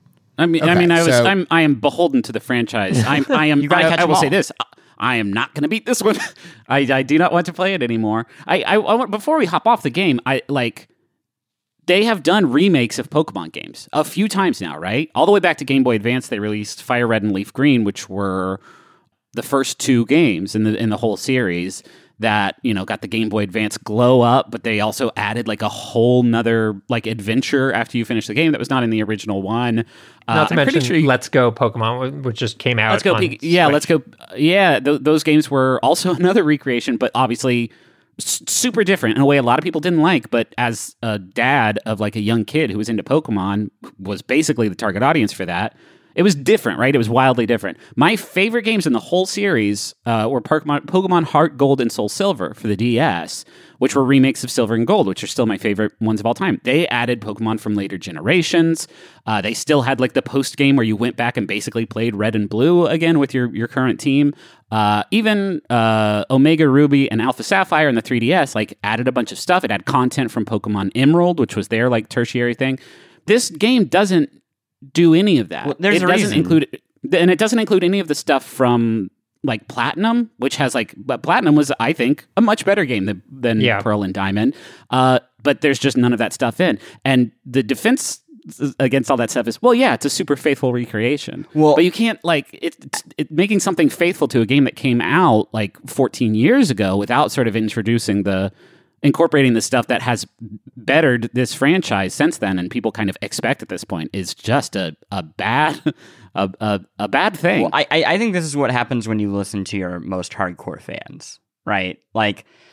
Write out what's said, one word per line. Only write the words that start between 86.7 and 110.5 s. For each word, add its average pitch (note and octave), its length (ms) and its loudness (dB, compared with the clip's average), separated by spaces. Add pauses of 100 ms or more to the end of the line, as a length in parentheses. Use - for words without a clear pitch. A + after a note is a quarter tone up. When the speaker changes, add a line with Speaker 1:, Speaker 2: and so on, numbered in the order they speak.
Speaker 1:
And B2+ 280 2 (120)
the B2+ 200 0
defense - 580 -2 (580)
against C3 300 0
all C3+ 80 2
that A#2 140 -2
stuff A#2 160 -2
is, A2+ 160 -6
well, A#3+ 100 6
yeah, A#3+ 220 2
it's - 100 -4
a C#3+ 60 -2
super - 240 -2
faithful C3+ 360 0
recreation. B2 840 -4
Speaker 3:
Well D3+ 180 6
Speaker 1:
But D#3 100 6
you F3+ 80 4
can't, A3+ 320 -2
like, D#3+ 300 0
it, - 500 -10 (140)
it, - 140 -6
making G3 300 2
something E3 280 2
faithful E3+ 380 0
to A#2+ 140 0
a A2+ 40 2
game C3+ 200 4
that - 100 -2
came A#2+ 260 0
out, C3 540 2
like, G#2+ 200 -4 (120)
fourteen A#2+ 480 -2
years F#3+ 340 4
ago G2 280 0
without A#2+ 340 0
sort B2 160 0
of G#2 80 -2
introducing A2 680 -2
the, F#2+ 280 -2 (520)
incorporating C#3+ 500 4
the G#2+ 80 0
stuff A#2+ 260 -2
that B2 140 -2
has A#2+ 240 -4 (500)
bettered B2 580 0
this B2 200 -2
franchise C3+ 640 0
since D#3+ 240 0
then, F#2+ 180 -2
and F2+ 140 -6
people A2+ 200 -4
kind G#2 200 -4
of - 100 -14
expect - 400 -4
at - 80 -14
this - 140 -10
point, D#2+ 280 -8
is F#2+ 220 -8
just B2+ 420 -4
a, F2 200 -6 (160)
a G2 100 -4
bad, A2 640 -2
<laughs> - 500 -8
a, G2 140 -2 (100)
a, G#2 220 -2 (180)
a G#2 80 -4
bad E3+ 300 0
thing. F3 240 0
Speaker 3:
Well, - 120 -2
I, C#3+ 180 2
I, D#3+ 120 2 (100)
I F#3+ 40 0
think A3 160 -2
this F3 100 -2
is D3+ 140 -8
what C3 140 0
happens A#2+ 360 -4
when A2 120 -2
you G#2 120 -2
listen G2+ 340 -6
to G#2 120 -8
your F2+ 220 -6
most F#2 320 -8
hardcore - 500 -8